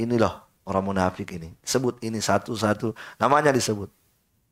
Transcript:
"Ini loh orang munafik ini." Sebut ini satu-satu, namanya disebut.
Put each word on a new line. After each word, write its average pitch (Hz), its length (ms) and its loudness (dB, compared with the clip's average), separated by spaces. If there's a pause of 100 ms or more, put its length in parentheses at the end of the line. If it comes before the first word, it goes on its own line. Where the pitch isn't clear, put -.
"Ini 117 160 0
loh - 480 0
orang 95 300 -2
munafik 92 400 -2
ini." 82 160 -12 (100)
Sebut 123 400 -2
ini 113 220 -6
satu-satu, 107 720 0 (240)
namanya 143 320 4
disebut. 110 400 0 (600)